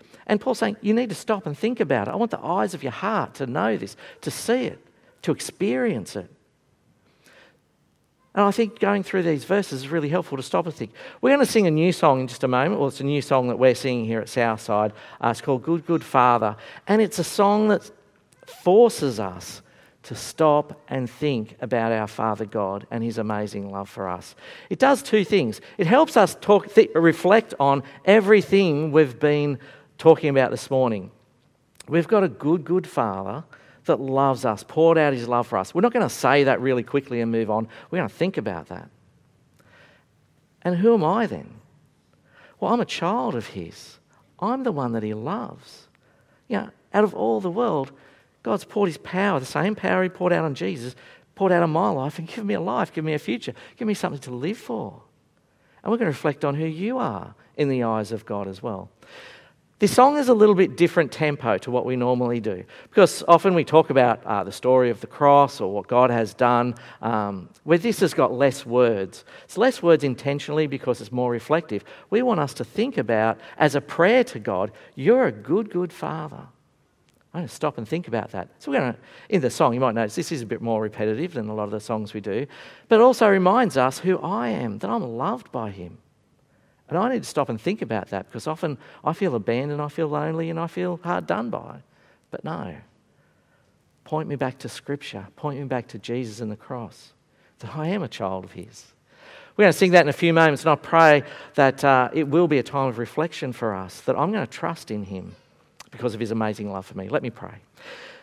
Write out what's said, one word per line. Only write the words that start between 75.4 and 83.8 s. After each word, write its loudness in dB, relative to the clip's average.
good -6
Father." -10
I'm -8
gonna -8
stop -6
and -10
think -6
about -6
that. -10
So -10
we're 0
gonna, -2
in 2
the 0
song, 2
you -2
might 2
notice -2
this -6
is -6
a -10
bit -6
more -2
repetitive -4
than -6
a -8
lot -4
of -8
the -6
songs -6
we -10
do, -6
but 6
it 8
also 6
reminds 4
us 2